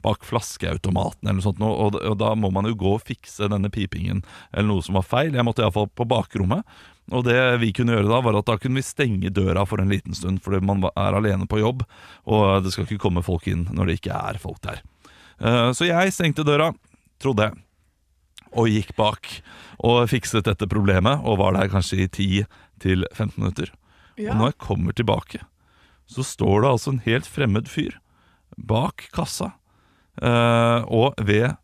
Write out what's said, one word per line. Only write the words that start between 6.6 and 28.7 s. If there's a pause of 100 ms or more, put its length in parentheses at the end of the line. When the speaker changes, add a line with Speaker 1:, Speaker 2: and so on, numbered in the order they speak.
Speaker 1:
og
det
vi
kunne
gjøre
da
var
at
da
kunne
vi
stenge
døra
for
en
liten
stund,
fordi
man
va-,
er
alene
på
jobb, (420)
og
det
skal
ikke
komme
folk
inn
når
det
ikke (180)
er
folk
der. (580)
Eh,
så
jeg
stengte
døra, (440)
trodde
jeg, (1000)
og
gikk
bak (540)
og
fikset
dette
problemet,
og
var
der
kanskje
i
ti (320)
til (100)
femten
minutter. (480)
Speaker 2:
Ja.
Speaker 1:
Og
når
jeg
kommer
tilbake, (680)
så
står
det
altså
en
helt
fremmed
fyr (640)
bak